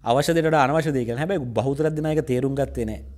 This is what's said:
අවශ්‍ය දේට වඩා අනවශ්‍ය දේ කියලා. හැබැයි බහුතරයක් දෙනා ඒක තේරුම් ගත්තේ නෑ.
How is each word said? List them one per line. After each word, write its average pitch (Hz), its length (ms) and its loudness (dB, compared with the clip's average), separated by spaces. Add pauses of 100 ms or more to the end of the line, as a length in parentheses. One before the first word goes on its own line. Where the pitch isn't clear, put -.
අවශ්‍ය 139 340 2
දේට 160 140 4
වඩා 156 160 4
අනවශ්‍ය 147 280 2
දේ 127 120 0
කියලා. 120 180 -4
හැබැයි 165 300 -2
බහුතරයක් 139 420 0
දෙනා 156 180 -2
ඒක 151 140 0
තේරුම් 131 280 0
ගත්තේ 131 320 -4
නෑ. 104 140 -8 (180)